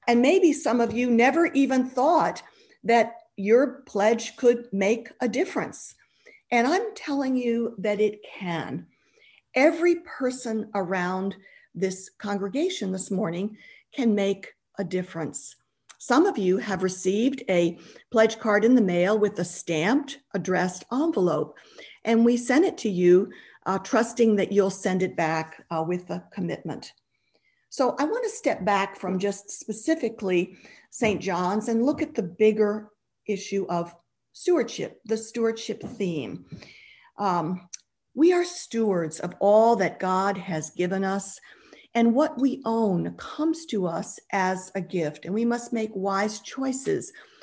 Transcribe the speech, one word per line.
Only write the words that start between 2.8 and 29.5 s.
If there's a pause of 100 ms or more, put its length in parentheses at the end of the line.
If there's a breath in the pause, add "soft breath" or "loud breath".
that (200)
your
pledge
could
make (100)
a
difference. (560 soft breath)
And
I'm
telling
you
that
it
can. (640 soft breath)
Every
person
around (400 soft breath)
this (100)
congregation
this
morning (360 loud breath)
can
make (260)
a
difference. (440)
Some
of
you
have
received
a (320 loud breath)
pledge
card
in
the
mail
with
a
stamped, (140)
addressed
envelope, (460 loud breath)
and
we
sent
it
to
you, (340 loud breath)
uh,
trusting
that
you'll
send
it
back,
uh,
with
a (120)
commitment. (800)
So
I
want
to
step
back
from
just